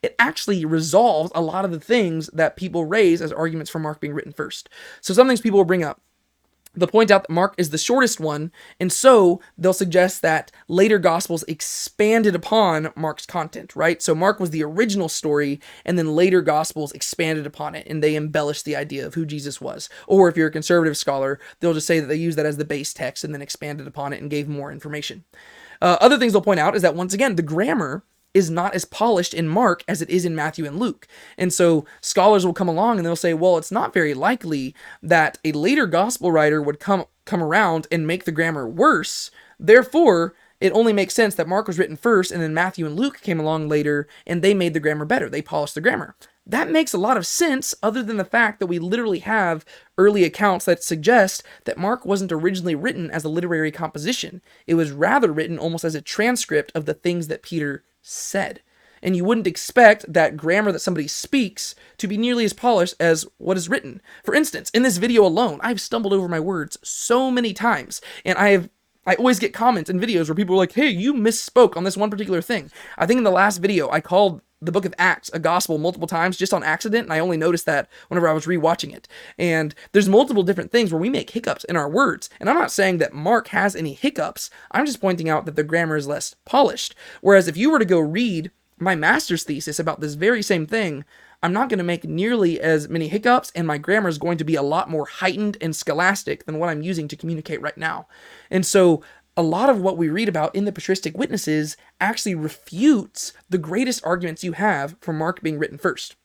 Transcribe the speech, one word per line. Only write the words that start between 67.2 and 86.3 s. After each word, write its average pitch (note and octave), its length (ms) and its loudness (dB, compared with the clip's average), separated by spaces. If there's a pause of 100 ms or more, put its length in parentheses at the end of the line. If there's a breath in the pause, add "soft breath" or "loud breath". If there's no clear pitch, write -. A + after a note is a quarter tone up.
many A#3+ 220 -2
times, F#3 480 -4 (240 loud breath)
and F#3 140 -2
I G3+ 120 4
have, F#3 200 2 (340)
I F#3 120 2
always A#3+ 240 2
get A#3 120 -4
comments A3 380 0
in F#3 80 -2
videos F3+ 300 0
where D#3 80 -2
people F#3 180 0
are F#3+ 40 4
like, F3+ 140 2
"Hey, C#4+ 160 2
you A3+ 260 -2
misspoke A3+ 640 2
on E3+ 60 -4
this F#3 140 -4
one G#3 140 -2
particular F#3+ 300 -4
thing." E3+ 300 -6 (260 loud breath)
I E3 100 0
think A#3+ 120 4
in A#3+ 60 0
the G3+ 80 6
last F#3+ 260 2
video, F3 320 0
I D#3 100 0
called F#3 400 2 (200)
the D#3+ 100 -6
book F#3 140 0
of F3+ 120 -6
Acts F3+ 380 0
a E3 60 -4
gospel E3 380 0
multiple E3 280 -4
times F3 300 -2
just F#3+ 180 -2
on F3 80 -2
accident, E3+ 440 -2
and D#3 60 -6
I D#3 60 0
only E3+ 180 0
noticed D#3+ 300 0
that D3 240 -2 (160 loud breath)
whenever F3 220 2
I D#3 40 4
was D#3+ 140 -2
rewatching D#3+ 480 0
it. - 140 -20 (280 loud breath)
And D#3+ 380 -2 (160 loud breath)
there's G3 180 4
multiple G#3+ 360 4
different F3+ 260 -2
things A3+ 220 2
where D#3+ 80 -2
we G#3 100 -2
make - 200 -4
hiccups - 340 -6
in F3 120 -4
our D3 120 -2
words, A#3+ 500 0
and F#3+ 100 -4
I'm A3+ 60 2
not E4+ 160 0
saying F#3+ 280 0
that D#3 140 -4
Mark F#3 360 0
has G3 260 0
any D3+ 200 -6
hiccups, - 540 -6 (220 loud breath)
I'm C4+ 160 0
just C4+ 140 -8
pointing F3 280 -2
out D#3 180 0
that D3+ 100 -8
the D3+ 80 -2
grammar D#3+ 320 -2
is C#3 100 -4
less D3 380 -8